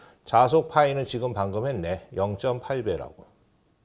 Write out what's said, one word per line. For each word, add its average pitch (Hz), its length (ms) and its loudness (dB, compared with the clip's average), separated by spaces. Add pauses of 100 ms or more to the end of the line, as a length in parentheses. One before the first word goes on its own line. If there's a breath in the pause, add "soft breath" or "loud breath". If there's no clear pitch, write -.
(240 loud breath)
자속 127 440 4
파이는 139 360 2
지금 123 280 -4
방금 101 340 -2
했네. 92 480 -4
영점팔 120 680 -2
배라고. 85 420 -6 (600)